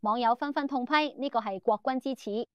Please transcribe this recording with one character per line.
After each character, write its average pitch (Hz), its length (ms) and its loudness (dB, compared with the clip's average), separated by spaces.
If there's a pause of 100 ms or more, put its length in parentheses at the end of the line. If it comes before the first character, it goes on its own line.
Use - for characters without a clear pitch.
網 214 180 0
友 233 160 4
紛 285 160 -4
紛 285 160 -2
痛 262 160 -2
批 285 100 -2 (240)
呢 277 120 -4
個 240 100 0
係 208 220 -6
國 214 200 2
軍 262 200 -2
之 - 80 -6
恥。 226 460 -6